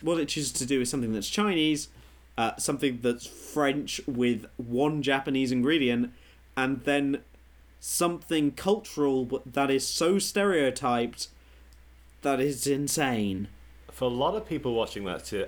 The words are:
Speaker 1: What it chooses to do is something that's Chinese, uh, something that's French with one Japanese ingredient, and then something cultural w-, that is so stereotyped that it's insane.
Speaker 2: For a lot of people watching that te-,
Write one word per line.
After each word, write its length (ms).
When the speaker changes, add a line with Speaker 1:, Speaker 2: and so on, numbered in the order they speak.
Speaker 1:
What 180
it 100
chooses 260
to 120
do 140
is 80
something 240
that's 160
Chinese, 600
uh, 180
something 460
that's 240
French 800
with 400
one 460
Japanese 500
ingredient, 640
and 280
then 360
something 760
cultural 760
w-, 160
that 180
is 160
so 320
stereotyped 1080
that 180
it's 260
insane. 840
Speaker 2:
For 140
a 20
lot 260
of 140
people 240
watching 320
that 220
te-, 220